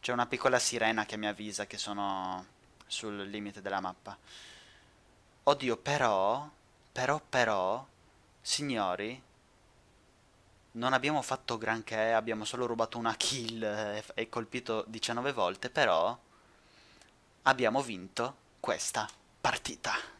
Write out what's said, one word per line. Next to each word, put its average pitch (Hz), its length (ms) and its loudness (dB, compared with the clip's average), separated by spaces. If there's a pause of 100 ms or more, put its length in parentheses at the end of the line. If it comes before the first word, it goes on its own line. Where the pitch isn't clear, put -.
C'è - 120 0
una 123 140 2
piccola 127 320 4
sirena 110 480 2
che 113 100 -8
mi 107 120 -2
avvisa 104 380 -6
che 104 120 -12
sono 95 680 -4 (440)
sul 101 420 -6
limite 101 320 -8
della 98 160 -2
mappa. 92 400 -8 (1300)
Oddio, 135 320 4
però, 127 760 2 (400)
però, 135 300 0
però, 110 640 2 (540)
signori, 113 840 -2 (1500)
non 123 200 2
abbiamo 135 300 2
fatto - 340 -2
granché, 110 560 0
abbiamo 110 320 2
solo 123 220 -4
rubato 117 320 -2
una 113 160 0
kill 113 480 -4
e, 107 420 -4 (100)
e 113 140 -4
colpito 117 600 -4
diciannove 120 440 -4
volte, 98 380 -2
però 107 480 4 (1200)
abbiamo 123 380 4
vinto 117 580 -6 (200)
questa - 500 -2 (320)
partita. - 540 -2 (260)